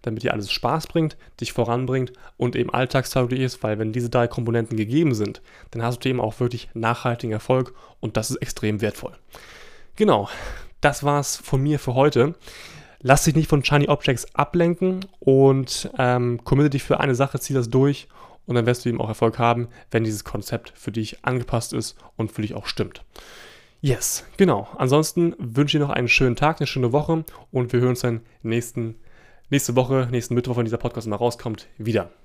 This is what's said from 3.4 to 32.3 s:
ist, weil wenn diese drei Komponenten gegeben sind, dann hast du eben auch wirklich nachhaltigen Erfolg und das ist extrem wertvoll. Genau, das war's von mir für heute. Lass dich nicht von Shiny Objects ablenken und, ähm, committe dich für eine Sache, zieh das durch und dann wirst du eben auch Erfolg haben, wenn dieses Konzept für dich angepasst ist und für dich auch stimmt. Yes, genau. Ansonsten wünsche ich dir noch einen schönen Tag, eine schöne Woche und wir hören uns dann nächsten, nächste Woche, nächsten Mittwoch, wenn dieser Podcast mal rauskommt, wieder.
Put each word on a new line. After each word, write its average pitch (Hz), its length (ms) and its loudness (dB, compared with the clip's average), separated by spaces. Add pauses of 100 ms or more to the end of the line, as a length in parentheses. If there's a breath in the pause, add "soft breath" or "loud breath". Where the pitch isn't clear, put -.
ist, 127 220 -4
weil 107 160 -2
wenn 110 120 -2
diese 120 180 -2
drei 120 180 2
Komponenten 117 500 -2
gegeben 123 380 2
sind, 104 260 -4 (300 loud breath)
dann 117 100 -6
hast 120 240 -2
du - 20 2
eben 127 140 0
auch 110 180 -4
wirklich 120 360 -2
nachhaltigen 113 580 -2
Erfolg 127 400 0 (260 loud breath)
und 110 160 -6
das 113 140 0
ist 127 80 -4
extrem 107 420 -2
wertvoll. - 340 -4 (840 loud breath)
Genau, 131 340 4 (520 loud breath)
das 139 220 2
war's 143 320 0
von - 260 -2
mir 147 180 2
für 120 160 -4
heute. 143 400 4 (680 loud breath)
Lass 135 220 6
dich 147 120 4
nicht 156 140 2
von 143 160 4
Shiny 143 240 4
Objects 143 460 0
ablenken 175 680 0 (160)
und, 135 800 4
ähm, 123 480 2
committe 143 240 4
dich 135 140 -2
für - 160 0
eine 135 160 2
Sache, 135 240 0
zieh - 160 -4
das 120 140 0
durch 135 380 2 (380 loud breath)
und 123 100 -2
dann 117 120 4
wirst 123 180 0
du 123 40 2
eben 113 120 -2
auch 110 80 -2
Erfolg 110 300 0
haben, 117 280 2 (240 loud breath)
wenn 113 140 2
dieses 107 180 -4
Konzept - 520 -8
für - 160 -10
dich 110 340 -6
angepasst 120 480 -2
ist - 240 -6 (180 loud breath)
und 110 160 -4
für 110 120 -6
dich 107 100 -6
auch - 140 -10
stimmt. - 360 -6 (760 loud breath)
Yes, - 440 -2 (120)
genau. 147 300 4 (100)
Ansonsten 156 600 2
wünsche 139 400 0
ich 147 40 2
dir 143 60 0
noch 143 60 -4
einen 123 140 0
schönen 123 280 2
Tag, 156 240 0
eine 147 60 0
schöne 127 260 0
Woche 156 320 0 (280 loud breath)
und 123 200 -2
wir 120 100 2
hören 127 100 4
uns 120 80 -2
dann 117 220 -2 (200 soft breath)
nächsten, 113 540 -4 (560 soft breath)
nächste 135 240 0
Woche, 127 340 2
nächsten 120 240 -2
Mittwoch, 120 240 0
wenn 120 80 0
dieser 110 120 -4
Podcast 113 300 -6
mal 104 100 -4
rauskommt, 117 500 -4 (100)
wieder. 107 320 0 (160)